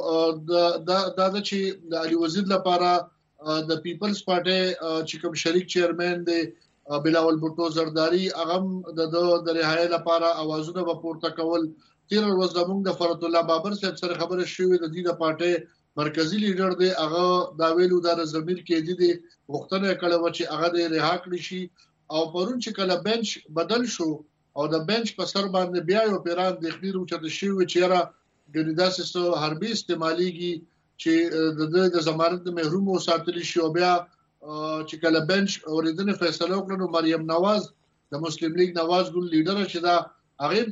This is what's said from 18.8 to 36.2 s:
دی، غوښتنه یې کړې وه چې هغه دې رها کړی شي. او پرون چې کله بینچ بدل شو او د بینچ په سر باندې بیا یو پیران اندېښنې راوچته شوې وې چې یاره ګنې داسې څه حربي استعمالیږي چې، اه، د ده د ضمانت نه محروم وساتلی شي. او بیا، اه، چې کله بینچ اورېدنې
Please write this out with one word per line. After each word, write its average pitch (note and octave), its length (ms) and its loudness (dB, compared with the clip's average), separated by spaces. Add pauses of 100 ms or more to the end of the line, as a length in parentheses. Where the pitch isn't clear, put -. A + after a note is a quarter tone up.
دی، F3 100 6 (400)
غوښتنه F#3+ 380 -2
یې F3+ 120 0
کړې F3 180 2
وه E3+ 160 0
چې F3 80 -4 (100)
هغه D#3 220 0
دې E3+ 80 2 (100)
رها D#3+ 300 2
کړی F3+ 240 -8
شي. F#3 140 -8 (520)
او D#3 80 2 (120)
پرون F#3+ 300 -2
چې A3+ 140 -6
کله F#3 180 0 (120)
بینچ A3 200 0 (300)
بدل G#3 280 0 (100)
شو E3 140 -2 (480)
او C#3+ 60 -2 (100)
د - 20 2 (140)
بینچ A3 180 0 (100)
په F3+ 140 -4
سر G3 140 -2 (100)
باندې F3+ 240 0 (100)
بیا G#3 120 4 (100)
یو F#3 140 0
پیران F3+ 280 0
اندېښنې E3 420 -6
راوچته E3 420 -6
شوې G3 180 -2
وې F#3 160 -2
چې - 120 -2
یاره F3+ 180 4 (520)
ګنې D#3+ 280 -2
داسې F#3 200 2 (100)
څه F3+ 100 -2 (200)
حربي D#3 300 -2
استعمالیږي F3 800 -2 (480)
چې، E3 120 2 (240)
اه، D#3+ 220 2
د - 20 -4 (120)
ده F#3 80 6 (140)
د D#3+ 120 2
ضمانت E3 400 2
نه F3+ 100 -4
محروم E3+ 320 0
وساتلی E3+ 600 0
شي. - 160 0
او D#3 120 0
بیا، F3+ 180 4
اه، D#3 840 -8 (100)
چې E3 140 -10
کله D#3+ 160 4 (120)
بینچ G3 180 2 (220)
اورېدنې D#3+ 500 0